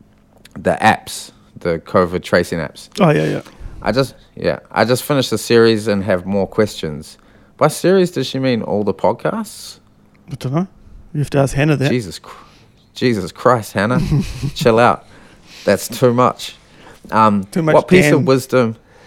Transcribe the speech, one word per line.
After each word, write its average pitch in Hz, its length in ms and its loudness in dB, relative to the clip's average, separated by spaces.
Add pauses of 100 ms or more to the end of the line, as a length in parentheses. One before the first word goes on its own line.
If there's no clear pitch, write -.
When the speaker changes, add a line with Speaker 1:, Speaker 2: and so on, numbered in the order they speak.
(540)
Speaker 1:
the 82 260 -2
apps, - 520 -2 (260)
the 82 220 -2
covid 90 420 -2
tracing 90 360 0
apps. - 320 -12 (100)
Speaker 2:
Oh, 170 100 4
yeah, 156 140 2
yeah. 151 180 -4 (380)
Speaker 1:
"I 104 120 -2
just, 127 220 -2 (200)
yeah, - 240 -4 (120)
I - 140 2
just 123 200 0
finished 139 260 -2
the 107 80 -2
series 113 500 2
and 101 160 0
have 92 220 -2
more 95 200 -2
questions." 80 680 -4 (400)
By 156 120 2
series, 180 420 2
does 131 160 -4
she - 120 -6
mean 127 240 0
all 101 220 -4
the 98 100 -2
podcasts? - 840 -4 (520)
Speaker 2:
I 139 40 -10
don't 127 180 -8
know. 175 160 -2 (460)
You 147 60 -2
have 139 100 -4
to 139 80 0
ask 135 160 2
Hannah 147 220 2
that. 135 140 0
Speaker 1:
Jesus 107 280 -4
Chr-, - 260 -20 (500)
Jesus 104 380 -2
Christ, 120 400 0
Hannah. 110 260 0 (280)
Speaker 2:
<laughs> - 280 -8
Speaker 1:
Chill 117 240 2
out. 117 280 2 (640)
That's 95 180 2
too 120 280 2
much. - 420 0 (540)
Um, 104 340 2
Speaker 2:
Too - 160 -6
much 156 140 2
Speaker 1:
what 151 140 4
piece 180 180 6
of 147 140 4
Speaker 2:
Dan. - 40 0
Speaker 1:
wisdom, 127 520 2 (300)